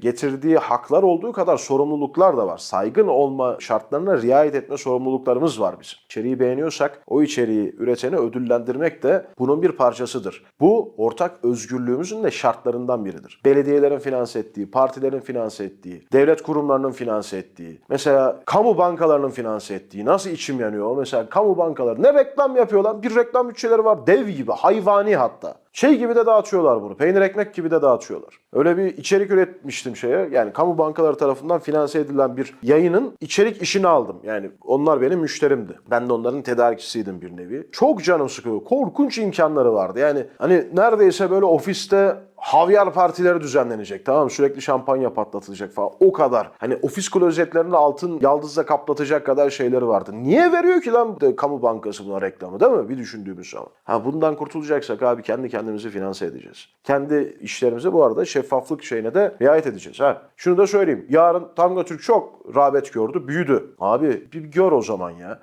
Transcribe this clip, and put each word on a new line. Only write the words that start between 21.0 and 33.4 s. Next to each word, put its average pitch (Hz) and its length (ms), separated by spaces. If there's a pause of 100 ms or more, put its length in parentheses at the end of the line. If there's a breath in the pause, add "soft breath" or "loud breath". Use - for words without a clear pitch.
kamu 196 300
bankaları. 135 440
Ne 285 120
reklam 277 420
yapıyor 208 280
lan? 214 180
Bir 226 140
reklam 240 320
bütçeleri 226 360
var 175 220
dev 214 220
gibi, 131 240
hayvani 202 640
hatta. - 380 (180)
Şey 277 260
gibi 233 160
de 233 120
dağıtıyorlar 185 560
bunu. 98 140
Peynir 180 240
ekmek 196 340
gibi 165 160
de 160 120
dağıtıyorlar. 117 520 (180)
Öyle 165 240
bir 196 80
içerik 190 460
üretmiştim 170 680
şeye. 156 360
Yani 110 200
kamu 165 260
bankaları 156 380
tarafından 147 420
finanse 151 400
edilen 139 380
bir 135 260
yayının 170 580
içerik 202 420